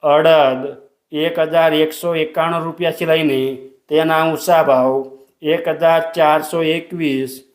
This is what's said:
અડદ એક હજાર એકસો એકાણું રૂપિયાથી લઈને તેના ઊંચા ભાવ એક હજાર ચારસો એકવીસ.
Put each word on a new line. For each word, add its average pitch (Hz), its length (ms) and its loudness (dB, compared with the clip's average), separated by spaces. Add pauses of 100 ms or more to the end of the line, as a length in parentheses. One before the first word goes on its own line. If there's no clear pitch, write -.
અડદ 151 580 4 (500)
એક 160 320 -4
હજાર 160 300 2
એકસો 156 420 -2
એકાણું 160 480 -2
રૂપિયાથી 165 480 -4
લઈને 151 280 0 (460)
તેના 160 400 0
ઊંચા 160 380 2
ભાવ 131 300 2 (480)
એક 165 260 -2
હજાર 165 440 2
ચારસો 156 520 0
એકવીસ. 156 680 -4 (220)